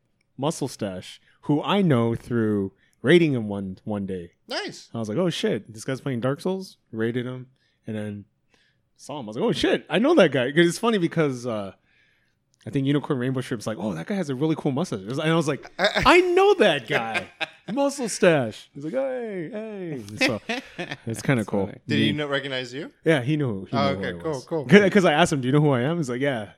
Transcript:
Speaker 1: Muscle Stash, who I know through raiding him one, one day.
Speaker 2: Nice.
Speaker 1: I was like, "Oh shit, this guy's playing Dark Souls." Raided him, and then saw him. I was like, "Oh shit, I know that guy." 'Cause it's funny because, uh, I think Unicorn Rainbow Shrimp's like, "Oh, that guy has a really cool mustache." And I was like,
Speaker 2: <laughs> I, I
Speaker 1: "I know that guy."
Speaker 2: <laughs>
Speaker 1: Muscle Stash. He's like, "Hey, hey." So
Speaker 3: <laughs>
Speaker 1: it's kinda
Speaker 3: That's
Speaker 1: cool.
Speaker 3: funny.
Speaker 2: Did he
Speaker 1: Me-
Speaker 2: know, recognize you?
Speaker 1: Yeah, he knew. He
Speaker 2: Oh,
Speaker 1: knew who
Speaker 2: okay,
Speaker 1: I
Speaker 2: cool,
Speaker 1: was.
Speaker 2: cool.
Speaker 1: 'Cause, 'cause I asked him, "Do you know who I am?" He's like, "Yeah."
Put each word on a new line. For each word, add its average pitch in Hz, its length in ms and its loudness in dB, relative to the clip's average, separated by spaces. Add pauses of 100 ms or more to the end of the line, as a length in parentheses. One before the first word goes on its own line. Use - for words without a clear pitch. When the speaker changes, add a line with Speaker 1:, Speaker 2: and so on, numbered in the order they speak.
(380)
Speaker 1:
Muscle 143 300 -4
Stash, 92 540 -10 (200)
who 147 200 0
I 180 200 0
know 117 340 4
through 107 560 0 (300)
raiding 160 320 6
him 113 140 -2
one, 98 360 -6
one 104 220 -4
day. 90 260 -8 (160)
Speaker 2:
Nice. 339 460 -8
Speaker 1:
I 117 60 -4
was 110 100 -4
like, 107 80 -2
"Oh 180 120 2
shit, 156 420 -2
this 110 120 -16
guy's 135 180 -6
playing 127 200 -4
Dark 139 200 -2
Souls." 190 360 -6 (140)
Raided 117 340 -2
him, 127 220 -10 (380)
and 110 100 -6
then 104 300 -8 (680)
saw - 240 -12
him. 120 60 -10
I - 20 -10
was 107 100 -10
like, - 80 -2
"Oh - 60 2
shit, 175 380 0
I 156 100 2
know 294 160 4
that 175 160 6
guy." 131 200 0
'Cause 165 160 6
it's 170 120 -2
funny 226 180 2
because, 151 480 0
uh, 104 280 -6 (920)
I - 40 -10
think 135 160 -2
Unicorn 143 340 0
Rainbow 127 220 -2
Shrimp's 117 260 -6
like, 110 120 -4
"Oh, 202 140 -4
that 160 140 -10
guy 214 80 -2
has 175 140 -2
a 135 60 -2
really 156 200 0
cool 147 160 -2
mustache." 131 300 -4
And 117 200 -6
I 160 140 2
was 160 120 2
like, 143 280 -6
Speaker 2:
<laughs> - 40 -20
I, 170 40 2 (140)
I - 80 0
Speaker 1:
"I 311 160 8
know 370 340 4
that 165 320 2
guy." 117 460 -2
Speaker 2:
<laughs> - 40 -20 (340)
Speaker 1:
Muscle 277 380 0
Stash. 139 640 2
He's 143 100 -14
like, 160 100 -8
"Hey, 240 580 -4
hey." 196 520 -8 (240)
So 110 180 -2
Speaker 3:
<laughs> - 40 -20 (560)
Speaker 1:
it's 113 160 -6
kinda 127 220 2
Speaker 3:
That's - 60 -6
Speaker 1:
cool. 98 180 -2
Speaker 3:
funny. 101 200 -16
Speaker 2:
Did 147 120 0
he - 120 2
Speaker 1:
Me- 147 60 -4
Speaker 2:
know, 151 100 -4
recognize 131 460 -4
you? 165 180 -10 (140)
Speaker 1:
Yeah, 156 160 4
he 143 160 0
knew. 110 280 -2
He 113 120 -4
Speaker 2:
Oh, 139 160 2
Speaker 1:
knew 95 60 -6
who 95 60 -4
Speaker 2:
okay, 87 120 -6
Speaker 1:
I - 40 -14
Speaker 2:
cool, 165 100 -4
Speaker 1:
was. 135 140 -6
Speaker 2:
cool. 156 200 -4
Speaker 1:
'Cause, 190 260 8
'cause 190 140 4
I 160 80 6
asked 160 180 4
him, 147 100 -2
"Do 120 60 -2
you 131 60 2
know 147 80 6
who 151 80 4
I 127 120 2
am?" 156 160 -2
He's 143 120 -4
like, 123 120 -4
"Yeah." 120 360 -2